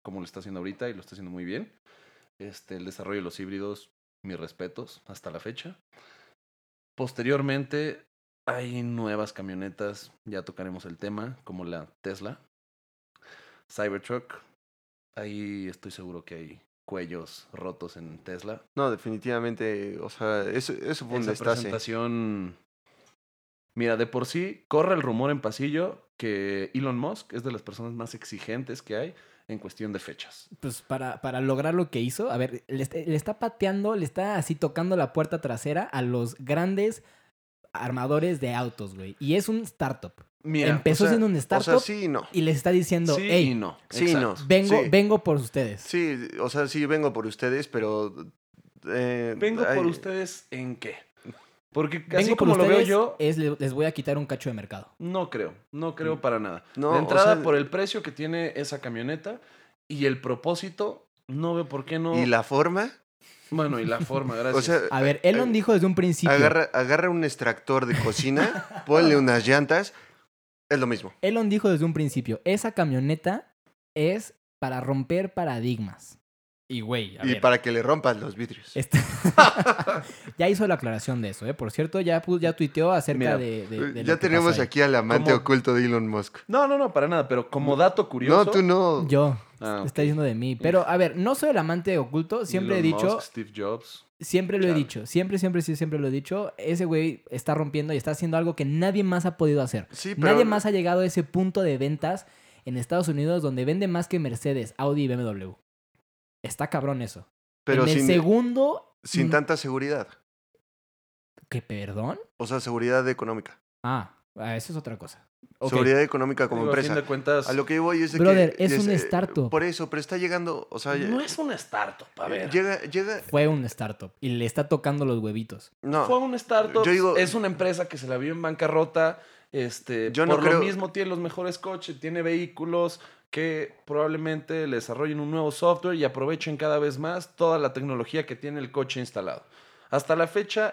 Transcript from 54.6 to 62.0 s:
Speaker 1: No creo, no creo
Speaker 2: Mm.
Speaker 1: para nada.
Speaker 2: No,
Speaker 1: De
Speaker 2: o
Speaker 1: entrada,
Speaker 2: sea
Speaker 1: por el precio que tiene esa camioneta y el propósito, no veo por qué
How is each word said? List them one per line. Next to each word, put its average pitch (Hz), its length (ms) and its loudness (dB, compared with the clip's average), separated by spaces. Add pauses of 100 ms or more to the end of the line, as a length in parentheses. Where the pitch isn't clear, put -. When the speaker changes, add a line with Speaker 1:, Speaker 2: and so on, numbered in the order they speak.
Speaker 1:
No 180 320 -4
creo, 104 240 -6 (180)
no 156 220 -6
creo 160 220 -4
Speaker 2:
Mm. - 40 -16
Speaker 1:
para 117 200 0
nada. 90 240 -8 (100)
Speaker 2:
No, 143 160 0
Speaker 1:
De 165 60 6
Speaker 2:
o - 20 4
Speaker 1:
entrada, 196 380 6
Speaker 2:
sea 156 80 -4
Speaker 1:
por 147 100 4
el 143 160 0
precio 196 320 -2
que 156 80 -8
tiene 160 460 -6
esa 143 240 -8
camioneta 147 600 -8 (480)
y 143 180 -2
el 131 140 2
propósito, 170 840 -4 (220)
no 160 260 -2
veo 170 140 -2
por 135 160 -8
qué 160 160 -4